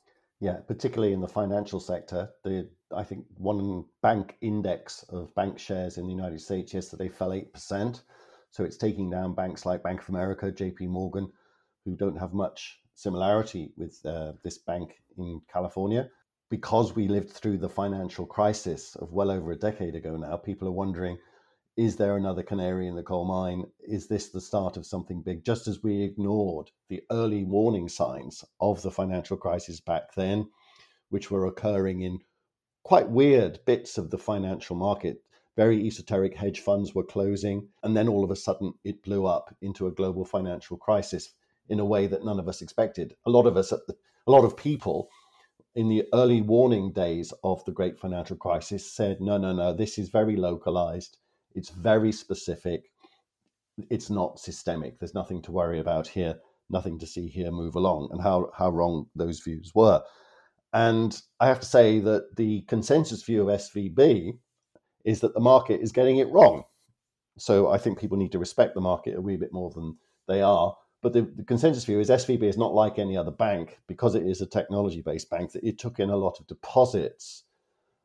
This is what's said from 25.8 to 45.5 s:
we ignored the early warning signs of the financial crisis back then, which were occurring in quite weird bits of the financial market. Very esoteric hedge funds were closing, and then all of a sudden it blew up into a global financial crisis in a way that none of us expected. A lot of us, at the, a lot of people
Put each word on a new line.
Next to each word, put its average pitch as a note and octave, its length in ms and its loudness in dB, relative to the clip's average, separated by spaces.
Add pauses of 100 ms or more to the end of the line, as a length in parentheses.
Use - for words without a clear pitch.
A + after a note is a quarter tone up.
we G2+ 220 0
ignored G2 640 -2 (200)
the F#2 200 -8
early A2 340 0
warning G2 460 2
signs B1+ 560 -6 (140)
of F#2+ 240 0
the F#2+ 80 -4
financial F#2+ 460 -4
crisis F2 420 -6
back - 360 -4
then, G2+ 320 -2 (640)
which G2 220 -6
were F#2+ 160 0
occurring F#2+ 540 -2
in F#2 180 -6 (640)
quite - 260 6
weird A#2+ 560 6
bits - 320 2
of E2 140 -6
the - 80 -6
financial F#2+ 560 -4
market. F2+ 480 -2 (320)
Very A2 320 4
esoteric G2 480 -2
hedge G2+ 240 -4
funds G2+ 340 0
were F#2 100 0
closing, G2+ 640 -2 (140)
and A2 160 0
then A2 100 4
all G2+ 160 2
of F#2 60 0
a G2 60 -2
sudden G2 380 -4 (100)
it G2+ 180 -10
blew G2 240 -2
up F2 360 -2
into F#2+ 260 -6
a F2+ 40 -4
global F#2 340 -4
financial F2+ 520 -6
crisis G2 540 -2 (380)
in G#2 100 -2
a G2+ 60 0
way G2+ 220 2
that G2 180 -4
none G2+ 140 -2
of E2+ 80 -6
us F#2 140 -8
expected. - 540 -4 (100)
A A#2 40 2
lot A#2+ 180 8
of F#2 100 4
us, F#2+ 140 2
at - 160 -2
the, - 80 -12 (320)
a A#2+ 40 6
lot C3+ 120 10
of - 140 2
people - 520 -4 (640)